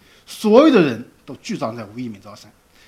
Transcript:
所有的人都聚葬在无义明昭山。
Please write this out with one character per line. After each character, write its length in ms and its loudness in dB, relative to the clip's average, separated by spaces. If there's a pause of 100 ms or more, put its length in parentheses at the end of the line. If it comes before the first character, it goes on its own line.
(260)
所 420 2
有 60 4
的 80 4
人 260 -6 (160)
都 120 -20
聚 200 -12
葬 180 -8
在 120 -14
无 120 -18
义 80 -12
明 140 -16
昭 140 -20
山。 180 -20 (360)